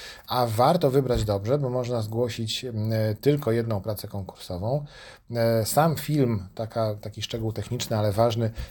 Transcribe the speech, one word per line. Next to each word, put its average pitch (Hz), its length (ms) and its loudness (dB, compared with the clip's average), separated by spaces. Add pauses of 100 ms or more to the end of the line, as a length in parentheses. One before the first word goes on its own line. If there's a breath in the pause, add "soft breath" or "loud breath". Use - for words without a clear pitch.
(280 loud breath)
a 123 180 2
warto 135 440 4
wybrać 123 340 2
dobrze, 107 340 0
bo 131 120 -2
można 123 320 -2
zgłosić, 113 600 -4
m, 113 280 -2
e, 110 220 2
tylko 143 380 2
jedną 113 280 0
pracę 104 280 -6
konkursową. 101 760 -6 (460 loud breath)
E, 113 360 2
sam 156 300 4
film, 117 580 0
taka, 110 400 -2
taki 104 280 -10
szczegół 110 300 -4
techniczny, 113 460 -4
ale 107 140 2
ważny, 113 380 2 (200 loud breath)